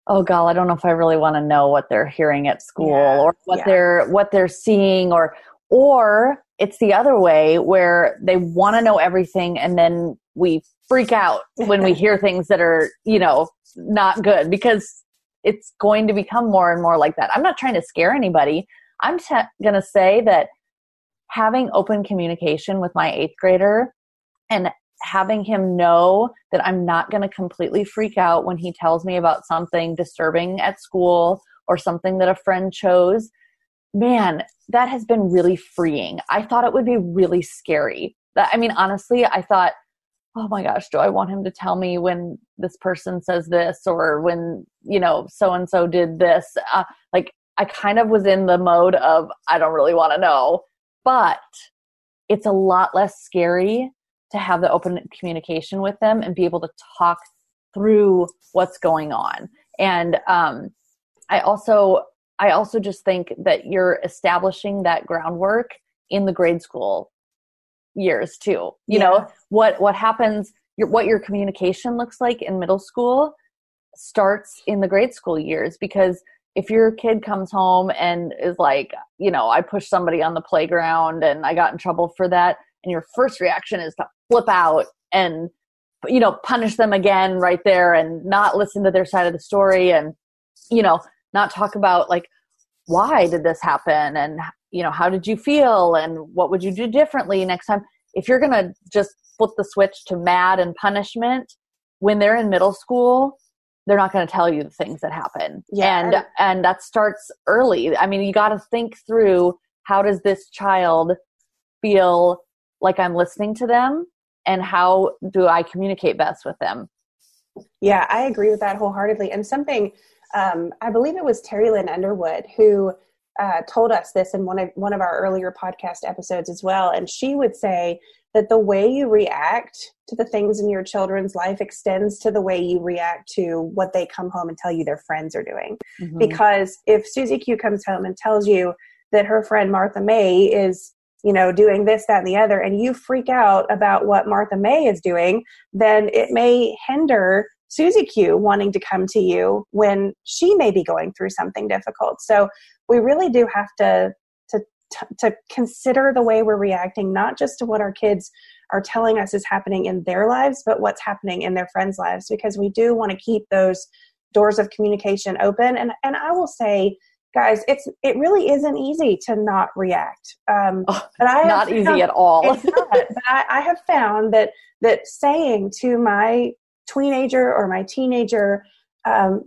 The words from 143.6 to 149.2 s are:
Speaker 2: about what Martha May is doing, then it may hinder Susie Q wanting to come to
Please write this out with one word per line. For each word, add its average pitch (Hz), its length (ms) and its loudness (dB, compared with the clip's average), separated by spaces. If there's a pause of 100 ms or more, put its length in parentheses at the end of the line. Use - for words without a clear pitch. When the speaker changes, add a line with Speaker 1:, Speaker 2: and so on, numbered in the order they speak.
Speaker 2:
about 202 340 2
what 202 220 2
Martha 208 280 -2
May 262 300 2
is 190 140 0
doing, 180 420 0 (300)
then 214 400 4
it 226 180 0
may 240 460 2 (100)
hinder 214 640 2 (200)
Susie 359 360 2
Q 175 320 2
wanting 202 360 2
to 190 80 -4
come 190 280 -4
to 220 120 -2